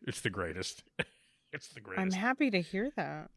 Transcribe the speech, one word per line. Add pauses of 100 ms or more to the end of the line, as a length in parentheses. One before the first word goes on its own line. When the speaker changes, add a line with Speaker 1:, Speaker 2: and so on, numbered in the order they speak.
Speaker 1:
It's
the
greatest. (160)
<laughs> (480)
It's
the
Speaker 2:
I'm
Speaker 1:
greatest.
Speaker 2:
happy
to
hear
that.